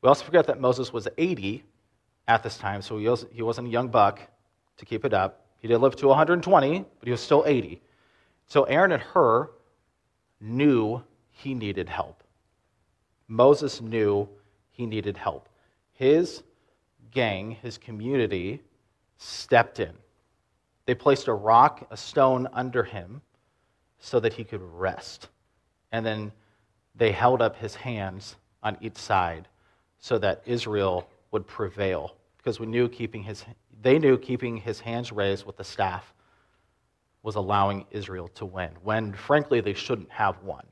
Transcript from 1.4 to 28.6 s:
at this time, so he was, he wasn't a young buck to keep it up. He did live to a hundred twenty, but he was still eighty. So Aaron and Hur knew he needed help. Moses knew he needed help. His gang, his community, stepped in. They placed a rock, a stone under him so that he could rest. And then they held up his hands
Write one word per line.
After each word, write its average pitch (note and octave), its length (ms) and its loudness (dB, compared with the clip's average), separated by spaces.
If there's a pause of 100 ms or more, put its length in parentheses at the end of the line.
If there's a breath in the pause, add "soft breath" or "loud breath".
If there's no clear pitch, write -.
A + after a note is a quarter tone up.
at A2+ 140 4
this - 160 -8
time, G2+ 240 -6
so G#2+ 160 -10
he G#2+ 100 -2
was, A#2+ 240 0
he A2+ 120 -10
wasn't A#2 240 -4
a - 20 -10
young A#2+ 200 -2
buck G#2 300 4 (580)
to - 80 -20
keep A2 200 -8
it A#2 80 0
up. F#2+ 320 -2 (140)
He A#2 80 -12
did A#2 100 4
live B2 200 4
to C#3 120 4
a C3+ 60 8
hundred D#3+ 260 4
twenty, E3 380 4
but - 280 -18
he A#2+ 40 -4
was A#2 100 -4
still D#3 240 4
eighty. G#2+ 340 0 (680)
So C#3+ 160 2
Aaron F3 280 4
and C#3 120 -2
Hur C3 480 2 (880)
knew A#2+ 640 0 (260)
he - 240 -12
needed G2 360 -6
help. - 340 -10 (1040)
Moses C3+ 540 4
knew G#2 460 0 (440 soft breath)
he A#2+ 160 -10
needed G#2 280 -6
help. - 320 -8 (440)
His D#3 500 2 (680)
gang, G#2+ 400 -2
his A2 260 -14
community, A2 880 -4 (560)
stepped - 600 0
in. E2+ 160 -6 (920)
They B2 80 2
placed - 320 2
a A#2+ 80 0
rock, A#2 560 6
a A2+ 60 -16
stone C3 540 2
under B2 320 -2
him G2 380 -12 (800)
so - 220 -2
that A2+ 120 -2
he A#2+ 100 -12
could G#2 200 -12
rest. F2+ 640 -8 (640)
And A2+ 120 -4
then G#2+ 280 -6 (640)
they A2+ 180 2
held A#2+ 280 2
up A2 140 0
his A2 200 -12
hands G2 600 -10 (260)